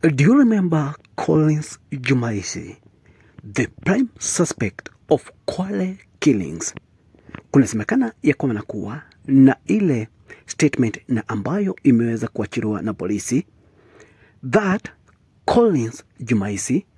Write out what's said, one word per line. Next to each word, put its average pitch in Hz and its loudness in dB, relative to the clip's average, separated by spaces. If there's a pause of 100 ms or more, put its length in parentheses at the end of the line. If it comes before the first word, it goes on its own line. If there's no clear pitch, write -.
Do 143 2
you 226 6
remember 180 2 (220)
Collins 156 0 (120)
Jumaisi, 117 -4 (640)
the - -4 (160)
prime 226 0 (100)
suspect - -4 (200)
of - 0 (160)
Kwale 190 -6 (220)
killings? 85 -2 (760)
Kunasemekana 117 0 (100)
ya 151 2
kwamba 131 -2
na 104 -4
kuwa 107 -12 (260)
na 135 6 (100)
ile 160 0 (380)
statement - 0
na 117 -4
ambayo 185 -4
imeweza 117 2
kuachiliwa 107 -6
na 104 -4
polisi 104 -4 (1000)
that 202 0 (540)
Collins 160 2 (160)
Jumaisi 107 -2 (120)